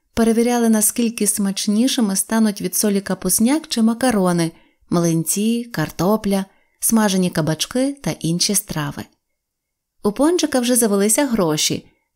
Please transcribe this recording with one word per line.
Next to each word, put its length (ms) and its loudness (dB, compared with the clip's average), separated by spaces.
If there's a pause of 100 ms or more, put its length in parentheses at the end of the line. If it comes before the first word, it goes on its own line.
(140)
перевіряли, 540 2
наскільки 580 0
смачнішими 920 0
стануть 460 0
від 140 -6
солі 240 0
капусняк 680 0
чи 140 -2
макарони, 680 2 (380)
млинці, 760 0
картопля, 800 -2 (360)
смажені 500 2
кабачки 640 -2
та 180 -6
інші 440 -2
страви. 500 -6 (1000)
У 100 0
Пончика 480 0
вже 160 0
завелися 500 2
гроші, 600 -2 (280)